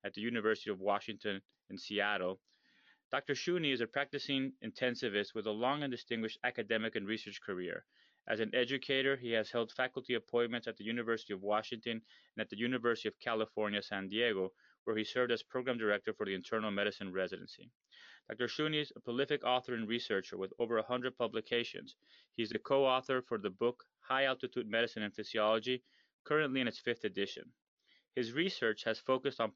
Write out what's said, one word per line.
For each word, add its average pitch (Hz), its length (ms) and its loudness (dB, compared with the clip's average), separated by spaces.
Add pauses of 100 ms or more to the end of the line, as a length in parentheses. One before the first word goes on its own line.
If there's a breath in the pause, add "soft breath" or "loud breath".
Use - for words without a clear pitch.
at 101 80 -6
the - 80 -8
University 110 500 0
of 95 100 -4
Washington 101 600 0 (300)
in 98 80 -8
Seattle. 101 600 0 (720 soft breath)
Doctor 139 220 0
Schuene 165 380 0
is 120 80 2
a 117 60 2
practicing 139 680 -2 (100)
intensivist 113 720 0
with 107 120 -4
a 110 60 2
long 131 320 0
and 135 80 -4
distinguished 113 520 -4
academic 113 520 0
and 101 100 -2
research 104 340 -4
career. 90 440 -6 (420 soft breath)
As 113 140 0
an 107 140 0
educator, 135 640 2
he 123 160 -4
has 110 180 2
held 113 200 0
faculty 127 440 -2
appointments 117 520 0
at 113 120 -6
the 101 60 -12
University 113 500 -2
of 92 80 -6
Washington 110 580 0 (340 soft breath)
and 113 60 -4
at 110 80 -4
the 104 80 -10
University 117 500 0
of - 140 -4
California, 107 640 0
San 98 260 -4
Diego, 101 420 2 (340 soft breath)
where 110 120 0
he 107 80 0
served 123 260 0
as 113 120 0
program 127 340 -4
director 104 380 0
for 107 100 -4
the 98 100 0
internal 107 360 -2
medicine 101 420 -2
residency. 92 580 -4 (560 loud breath)
Doctor 120 200 -2
Schuene 151 340 0
is 143 160 -4
a 117 40 -16
prolific 135 440 0
author 123 300 2
and 113 120 -2
researcher 104 520 -2
with 95 200 -4
over 117 200 2
a 110 40 4
hundred 123 360 -2
publications. 113 760 -2 (380 soft breath)
He's 113 140 -2
the 113 100 -2
co-author 131 600 4
for 120 160 -2
the 101 140 -2
book 117 340 0 (160)
High 135 240 2
Altitude 127 460 -2
Medicine 113 320 2
and 104 120 -4
Physiology, 110 680 2 (420 soft breath)
currently 143 380 2
in 123 40 2
its 110 120 -2
fifth - 260 -2
edition. 98 400 -2 (720 soft breath)
His 117 160 0
research 131 520 2
has 113 140 0
focused 131 400 2
on 110 180 2